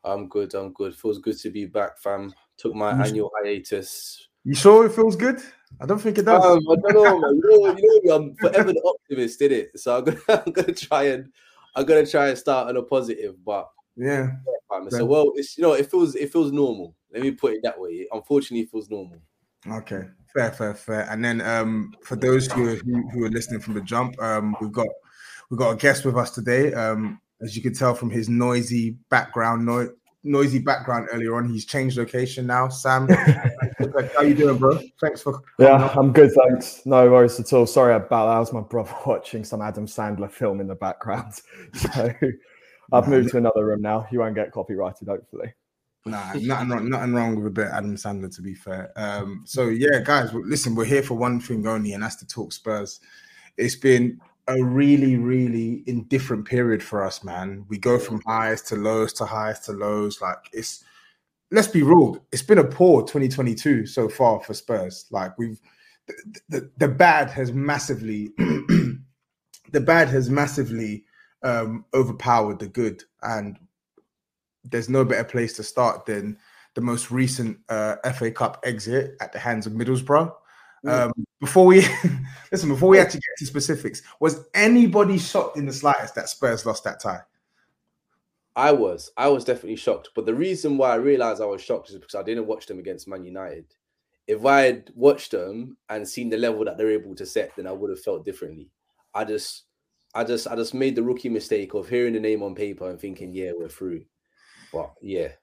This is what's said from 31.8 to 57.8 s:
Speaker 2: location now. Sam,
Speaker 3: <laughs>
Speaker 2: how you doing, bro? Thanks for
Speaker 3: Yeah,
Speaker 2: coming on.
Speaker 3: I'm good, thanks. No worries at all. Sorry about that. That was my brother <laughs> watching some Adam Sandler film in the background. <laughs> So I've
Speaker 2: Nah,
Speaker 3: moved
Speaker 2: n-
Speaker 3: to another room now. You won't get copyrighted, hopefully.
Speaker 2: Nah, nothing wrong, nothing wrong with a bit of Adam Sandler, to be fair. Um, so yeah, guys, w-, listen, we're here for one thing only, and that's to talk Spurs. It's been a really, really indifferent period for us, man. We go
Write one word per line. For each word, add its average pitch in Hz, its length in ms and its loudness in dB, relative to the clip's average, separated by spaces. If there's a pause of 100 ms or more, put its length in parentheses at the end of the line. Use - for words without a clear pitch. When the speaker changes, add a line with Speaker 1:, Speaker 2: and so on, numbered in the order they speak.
Speaker 2:
location 127 500 -4
now. 127 200 0
Sam, 131 400 -2
Speaker 3:
<laughs> 135 1080 2
Speaker 2:
how 147 80 4
you 147 100 6
doing, 143 240 4
bro? 135 220 4 (200)
Thanks - 220 -4
for 139 200 -6 (180)
Speaker 3:
Yeah, 135 180 12
Speaker 2:
coming 135 120 4
on. - 100 0
Speaker 3:
I'm 135 140 4
good, 147 180 10
thanks. 127 540 2
No 127 260 8
worries 123 280 8
at 117 140 -2
all. 123 120 6
Sorry 120 300 4
about 101 140 -2
that. 113 240 2
That 113 60 2
was 117 140 -2
my 113 80 -6
brother 107 380 -6
<laughs> - 60 -12
watching 110 380 -4
some 107 180 -10
Adam 104 240 -8
Sandler 104 460 -8
film 101 300 -4
in 98 60 -8
the 95 80 -10
background. 101 580 -8 (400)
<laughs> - 20 -
So 120 360 -4 (800)
I've 127 160 6
Speaker 2:
Nah, - 20 0
Speaker 3:
moved 131 180 4
Speaker 2:
n- - 40 -2
Speaker 3:
to 131 60 0
another 110 280 2
room 107 160 -2
now. 107 300 -2
You 123 80 -2
won't 110 140 -2
get 104 180 -4
copyrighted, 95 560 -8
hopefully. - 460 -10 (520)
Speaker 2:
Nah, 101 280 -10
nothing 123 360 -4
wrong, 117 200 -4
nothing 123 240 -2
wrong 117 220 -2
with 104 120 -6
a 104 40 -6
bit 104 160 -4
of - 60 -8
Adam 101 240 -6
Sandler, 98 360 -10
to - 80 -18
be 95 140 -12
fair. 95 400 -12
Um, 101 500 -8
so 127 220 -4
yeah, 127 320 0
guys, 135 280 0
w-, 110 180 -8
listen, 127 280 -4
we're 113 120 -2
here 139 180 0
for 135 120 -6
one 120 240 -2
thing 110 280 -6
only, 110 260 -4
and 101 80 -8
that's 107 140 -8
to - 100 -20
talk 104 280 -12
Spurs. 104 480 -8 (560)
It's 123 180 -2
been 123 440 2 (280)
a 131 160 0
really, 135 540 4
really 120 680 -2
indifferent 120 580 -4
period 120 360 0
for 101 220 -6
us, 95 220 -8
man. 95 420 -10
We 104 100 -10
go 120 220 2